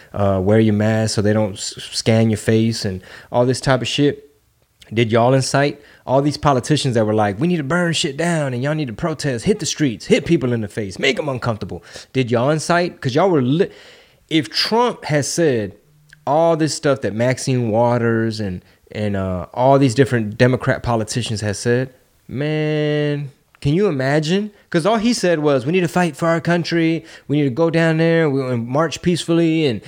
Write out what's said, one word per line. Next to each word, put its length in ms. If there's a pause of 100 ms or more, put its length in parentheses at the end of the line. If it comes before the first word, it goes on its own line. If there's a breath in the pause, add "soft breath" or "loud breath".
(120 loud breath)
uh, 300
wear 180
your 140
mask 400
so 80
they 100
don't 220
s-, 200 (180)
scan 380
your 80
face," 460
and 180 (280 loud breath)
all 160
this 140
type 220
of 60
shit? 340 (720)
Did 160
y'all 240
incite 460 (260 loud breath)
all 160
these 140
politicians 580
that 100
were 100
like, 260
"We 80
need 80
to 80
burn 280
shit 240
down 380
and 80
y'all 140
need 100
to 80
protest, 500
hit 140
the 80
streets, 400
hit 180
people 280
in 80
the 80
face, 300
make 200
'em 100
uncomfortable"? 540 (300 loud breath)
Did 180
y'all 200
incite? 500
'Cause 160
y'all 120
were 140
li-, 280 (600 loud breath)
if 180
Trump 580
has 200
said 480 (520)
all 300
this 180
stuff 260
that 140
Maxine 560
Waters 680
and, 240 (300 soft breath)
and, 240
uh, 360
all 280
these 140
different 440
Democrat 460
politicians 560
has 180
said, 320 (380)
man, 1000 (300)
can 140
you 140
imagine? 640 (180 soft breath)
'Cause 160
all 120
he 140
said 280
was, 260
"We 60
need 80
to 80
fight 280
for 120
our 120
country. 640 (220 loud breath)
We 120
need 60
to 60
go 200
down 260
there 340
we, 100 (120)
and 160
march 340
peacefully 640
and, 220